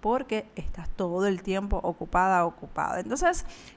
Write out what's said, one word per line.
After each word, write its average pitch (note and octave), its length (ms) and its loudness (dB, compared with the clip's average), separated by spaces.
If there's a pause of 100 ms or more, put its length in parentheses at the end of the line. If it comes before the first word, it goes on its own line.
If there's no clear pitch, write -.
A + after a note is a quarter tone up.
porque A3 520 0
estás - 360 -4
todo F#3 360 0
el F#3+ 160 2
tiempo G3 400 0
ocupada, F3+ 640 2
ocupada. D#3+ 560 -2
Entonces, C#4+ 460 0 (300)